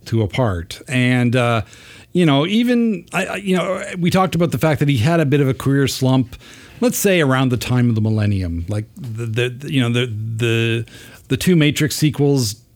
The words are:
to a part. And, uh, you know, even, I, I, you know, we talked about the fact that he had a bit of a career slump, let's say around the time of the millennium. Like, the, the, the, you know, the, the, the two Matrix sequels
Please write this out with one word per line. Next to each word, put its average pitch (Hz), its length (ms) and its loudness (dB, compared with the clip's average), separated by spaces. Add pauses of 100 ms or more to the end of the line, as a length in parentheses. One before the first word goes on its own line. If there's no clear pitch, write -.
to 113 160 0
a 104 60 0
part. 92 600 -4
And, 123 480 2
uh, 117 280 2 (500)
you 180 120 2
know, 143 200 2
even, 226 680 0
I, 185 120 -2
I, - 120 -8
you 190 200 -2
know, 190 260 -4 (140)
we 175 140 0
talked 185 240 2
about 165 160 0
the 135 80 -4
fact 156 220 0
that 147 80 0
he 143 80 2
had 160 220 2
a 160 60 2
bit 139 160 2
of 139 80 2
a 131 60 2
career 139 320 0
slump, 131 480 0 (460)
let's 240 160 0
say 185 240 2
around 131 280 2
the 123 80 0
time 123 320 0
of 117 60 2
the 110 60 0
millennium. 101 640 -2
Like, 104 180 -6 (100)
the, 117 300 -10
the, 120 240 -2
the, 131 240 -10
you 135 80 2
know, 120 80 0
the, 120 180 0
the, 113 800 -2 (440)
the 131 80 0
two 185 180 2
Matrix 151 400 2
sequels 143 580 0 (220)